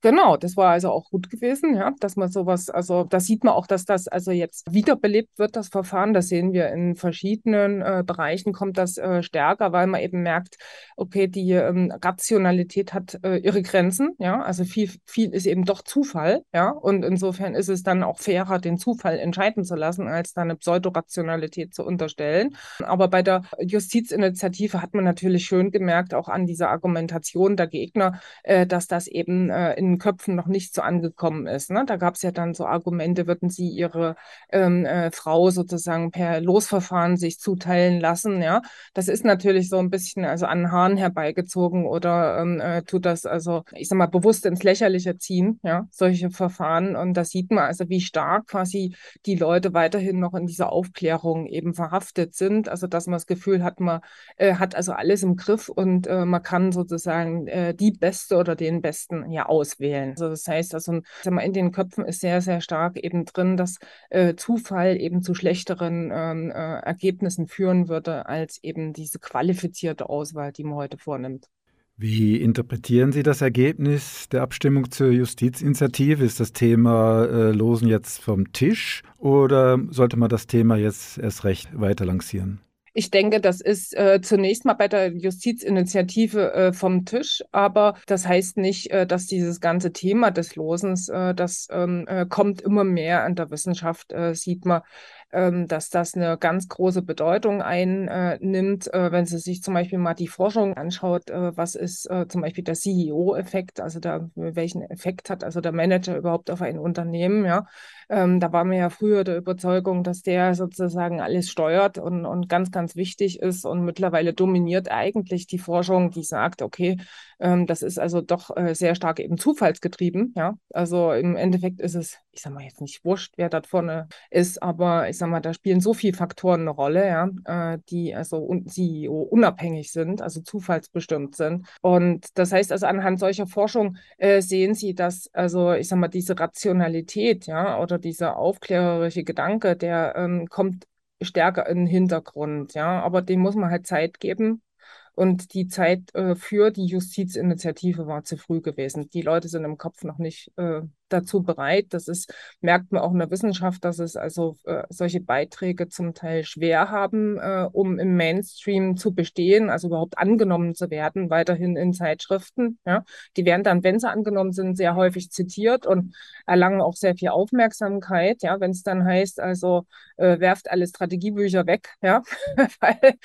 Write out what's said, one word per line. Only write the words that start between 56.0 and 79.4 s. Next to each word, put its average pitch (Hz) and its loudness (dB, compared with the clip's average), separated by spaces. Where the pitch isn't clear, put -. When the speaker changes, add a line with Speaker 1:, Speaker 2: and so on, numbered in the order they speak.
Speaker 1:
äh, 185 0
man 180 0
kann 185 0
sozusagen, 170 -4
äh, 170 -2
die 202 2
Beste 185 0
oder 170 2
den 165 -2
Besten 160 -6
ja 156 -2
auswählen. 143 -2
Also, 165 -6
das 160 -8
heißt, 170 -4
also, 165 -4
sag 180 -2
mal, 180 0
in 175 -2
den 180 0
Köpfen 185 -4
ist - -8
sehr, 180 0
sehr 180 -2
stark 170 -2
eben 170 -4
drin, 185 0
dass, 180 -2
äh, 175 4
Zufall 185 0
eben 180 -2
zu 180 -2
schlechteren, 170 -2
ähm, 160 -4
äh, 160 -8
Ergebnissen 180 -4
führen 185 2
würde, 160 -4
als 156 -8
eben 160 -8
diese 151 -12
qualifizierte 175 -4
Auswahl, 147 -6
die 147 -14
man 151 -6
heute 143 -8
vornimmt. 131 -8
Speaker 2:
Wie 110 2
interpretieren 120 2
Sie 143 0
das 143 2
Ergebnis 143 0
der 127 0
Abstimmung 135 2
zur 131 4
Justizinitiative? 131 2
Ist 117 0
das 110 -2
Thema, 117 6
äh, 113 4
Losen 113 2
jetzt 110 0
vom 98 0
Tisch - 0
oder 135 6